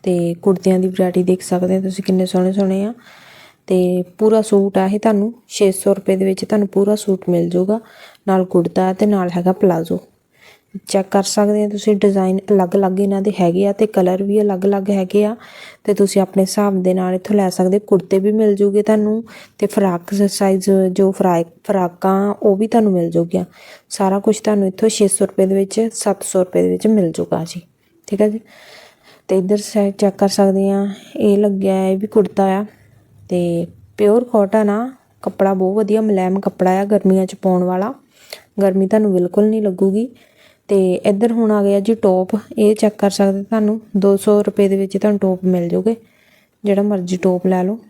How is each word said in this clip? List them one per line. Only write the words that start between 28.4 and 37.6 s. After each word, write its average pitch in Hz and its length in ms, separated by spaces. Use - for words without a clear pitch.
ਤੇ 185 100
ਇੱਧਰ 190 200
ਸੈ-, 202 340
ਚੈੱਕ 196 240
ਕਰ 202 120
ਸਕਦੇ 196 420
ਆ, 196 180
ਇਹ 202 220
ਲੱਗਿਆ, 196 500
ਇਹ 190 100
ਵੀ 208 100
ਕੁੜਤਾ 196 380
ਆ 196 200
ਤੇ 170 380
ਪਿਓਰ 208 260
ਕਾਟਨ 214 460
ਆ, 233 220
ਕੱਪੜਾ 190 320
ਬਹੁਤ 190 220
ਵਧੀਆ 214 260
ਮੁਲਾਇਮ 190 380
ਕੱਪੜਾ 185 420
ਆ, 202 40
ਗਰਮੀਆਂ 190 400
'ਚ 190 100
ਪਾਉਣ 180 280